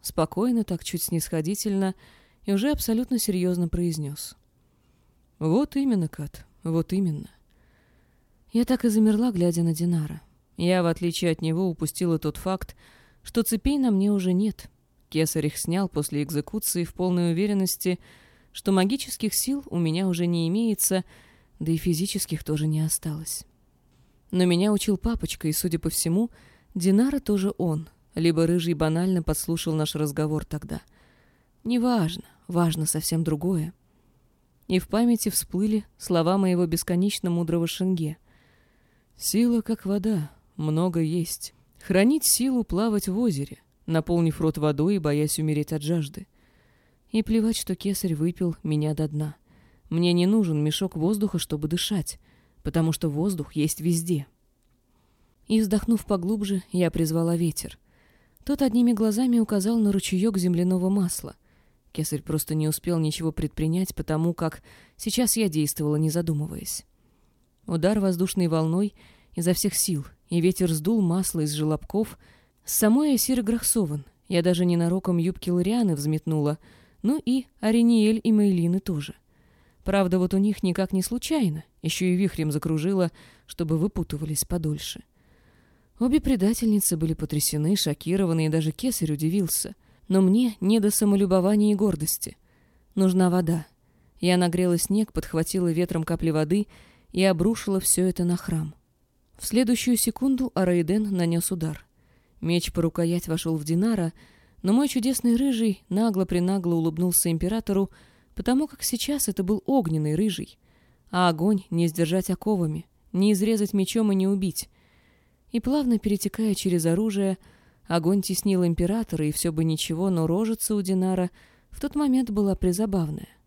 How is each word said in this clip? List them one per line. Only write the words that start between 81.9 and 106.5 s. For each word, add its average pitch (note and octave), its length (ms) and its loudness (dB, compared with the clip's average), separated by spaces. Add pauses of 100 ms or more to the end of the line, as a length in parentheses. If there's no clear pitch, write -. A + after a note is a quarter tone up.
и F3+ 100 4
вихрем F3 380 0
закружила, D#3+ 580 0 (360)
чтобы D#3+ 320 -2
выпутывались D#3 640 -4
подольше. D#3 580 -6 (960)
Обе B3+ 220 2
предательницы G#3+ 760 2
были D#3+ 180 -2
потрясены, D3+ 640 -2
шокированы, E3 680 0
и - 20 2
даже D#3 220 0
кесарь F3 420 -2
удивился. D#3+ 600 -2 (340)
Но F#3+ 140 4
мне G#3+ 380 4
не G#3+ 200 2
до G#3 100 2
самолюбования G3+ 800 4
и G#3 40 2
гордости. F3+ 600 -2 (580)
Нужна F#3 360 4
вода. E3 360 0 (520)
Я F3+ 180 2
нагрела F3 400 2
снег, G3+ 360 0
подхватила E3 580 -2
ветром E3+ 320 0
капли D#3+ 280 -2
воды D#3 360 2 (460)
и F3+ 100 0
обрушила F#3+ 580 2
все - 240 2
это F3+ 200 0
на F3 120 2
храм. D#3 380 -4 (640)
В - 80 -10
следующую A#3 500 2
секунду B3+ 580 0
Араиден F#3 600 2
нанес E3+ 380 0
удар. D#3+ 340 -6 (540)
Меч E3+ 320 0
по E3+ 100 0
рукоять E3+ 460 0
вошел D#3+ 280 -2
в D3+ 80 -6
Динара, F3 480 0 (500)
но F#3+ 100 2
мой C4+ 160 2
чудесный A#3+ 480 0
рыжий A3+ 540 0
нагло-пренагло F#3 840 0